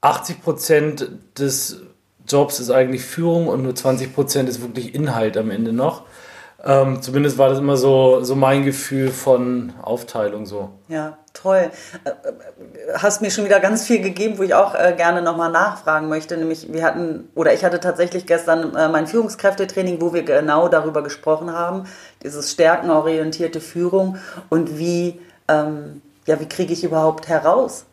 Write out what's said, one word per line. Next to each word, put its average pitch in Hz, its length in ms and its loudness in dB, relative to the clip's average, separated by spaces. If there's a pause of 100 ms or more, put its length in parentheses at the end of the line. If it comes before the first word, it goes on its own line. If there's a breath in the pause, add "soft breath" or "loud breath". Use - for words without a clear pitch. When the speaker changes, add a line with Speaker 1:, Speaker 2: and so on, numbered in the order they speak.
Speaker 1:
achtzig - 420 0
Prozent 151 680 0 (300)
des - 420 -4 (480)
Jobs 143 300 2
ist 120 120 -6
eigentlich 127 320 2
Führung 170 460 0
und 131 140 -2
nur 127 120 -2
zwanzig 131 400 -2
Prozent 139 340 0
ist 117 140 -8
wirklich 120 320 -10
Inhalt 117 420 -2
am 110 140 -2
Ende 113 220 -2
noch. 131 300 -2 (640 loud breath)
Ähm, 135 360 2
zumindest 135 340 0
war 135 140 6
das 135 80 2
immer 139 180 2
so, 131 480 6
so 127 100 0
mein 139 300 4
Gefühl 135 460 -2
von 123 720 0
Aufteilung 107 640 -4
so. 98 240 -10 (180)
Speaker 2:
Ja, 156 300 -8 (160)
toll. 185 360 0 (340 loud breath)
Äh, - 40 -6
äh, - 840 -12
hast 196 260 0
mir 214 100 -2
schon 202 140 -2
wieder 196 160 6
ganz 214 260 2
viel 226 140 4
gegeben, 196 380 -4
wo 196 60 0
ich 185 100 2
auch, 196 200 4
äh, 180 220 2
gerne 170 240 2
nochmal 165 320 -2
nachfragen 160 560 0
möchte. 156 300 -4
Nämlich 160 340 -6
wir 160 100 -4
hatten, 165 520 -2
oder 156 180 4
ich - 140 2
hatte 175 140 0
tatsächlich 175 440 -2
gestern, 165 500 0
äh, 156 140 2
mein 160 180 0
Führungskräftetraining, 190 960 -2
wo 165 140 0
wir 170 80 0
genau 147 460 2
darüber 151 340 2
gesprochen 156 500 -4
haben, 175 320 -6 (380 loud breath)
dieses 147 300 -10
stärkenorientierte 160 1080 2
Führung 185 560 -2 (320 loud breath)
und 160 300 -2
wie, 175 420 -2 (280 loud breath)
ähm, 151 520 -2 (260)
ja, 156 140 2
wie 156 80 -10
kriege 180 240 -4
ich 170 100 -6
überhaupt 160 460 0
heraus 170 640 0